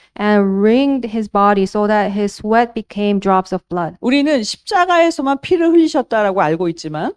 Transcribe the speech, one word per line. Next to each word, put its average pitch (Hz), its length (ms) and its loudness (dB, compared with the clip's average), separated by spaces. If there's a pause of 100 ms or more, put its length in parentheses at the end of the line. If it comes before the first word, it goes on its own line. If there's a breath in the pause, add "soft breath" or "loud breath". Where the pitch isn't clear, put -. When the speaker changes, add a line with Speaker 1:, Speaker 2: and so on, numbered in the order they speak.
(180)
Speaker 1:
and 202 440 2
wringed 247 480 2
his 220 180 -4
body 202 360 2
so 208 240 -2
that 208 260 0
his 202 180 -2
sweat 233 420 0
became 208 460 -2
drops 190 340 0
of 180 140 -6
blood. 175 320 -6
Speaker 2:
우리는 285 440 0
십자가에서만 339 960 0
피를 339 300 2
흘리셨다라고 233 680 2
알고 165 280 0
있지만 165 460 -6